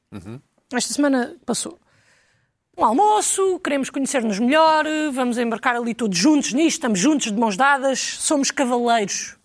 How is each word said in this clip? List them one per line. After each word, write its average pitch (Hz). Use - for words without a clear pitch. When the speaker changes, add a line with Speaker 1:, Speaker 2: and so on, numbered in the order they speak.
Speaker 1:
Uhum. 107
Speaker 2:
Esta 240
semana 277
passou. -
Um 339
almoço, 381
queremos 269
conhecer-nos 240
melhor, 311
vamos 247
embarcar 240
ali 233
todos 214
juntos 254
nisto, 311
estamos 214
juntos, 240
de 202
mãos 220
dadas, 269
somos -
cavaleiros. 240